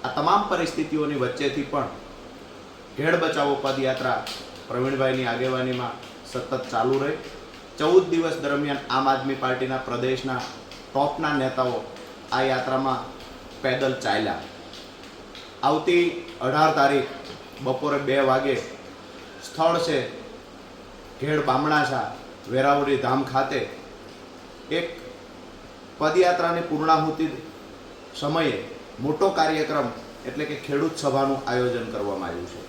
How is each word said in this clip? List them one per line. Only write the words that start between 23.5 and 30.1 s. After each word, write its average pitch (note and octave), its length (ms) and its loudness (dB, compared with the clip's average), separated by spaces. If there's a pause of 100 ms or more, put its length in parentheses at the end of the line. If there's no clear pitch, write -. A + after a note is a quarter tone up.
એક E3 160 0 (1120)
પદયાત્રાની E3+ 680 4
પૂર્ણાહુતિ D#3 580 4 (840)
સમયે D3+ 420 2 (440)
મોટો D3+ 320 4
કાર્યક્રમ D#3 600 2 (340)